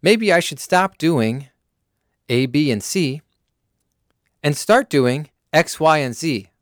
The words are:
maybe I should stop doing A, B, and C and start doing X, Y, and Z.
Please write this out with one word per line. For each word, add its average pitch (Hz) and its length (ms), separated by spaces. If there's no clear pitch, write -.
maybe 214 300
I 170 80
should 151 200
stop 185 400
doing 135 500
A, 123 160
B, 143 240
and 104 140
C 151 380
and 147 120
start 240 340
doing 139 400
X, - 280
Y, 156 180
and 127 180
Z. 131 340